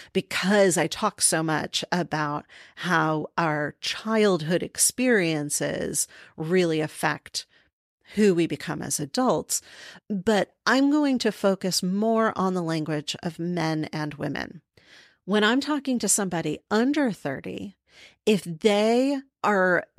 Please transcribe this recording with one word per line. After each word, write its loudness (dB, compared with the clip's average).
because 4
I 2
talk -4
so 2
much -2
about -2
how 0
our 0
childhood 0
experiences 0
really 2
affect -4
who 4
we 2
become -8
as -6
adults. -2
But 0
I'm 4
going 2
to 0
focus 0
more 0
on 0
the -2
language -4
of -6
men -2
and -6
women. -8
When 2
I'm 2
talking -2
to -2
somebody -2
under 2
thirty, -8
if 2
they 2
are 2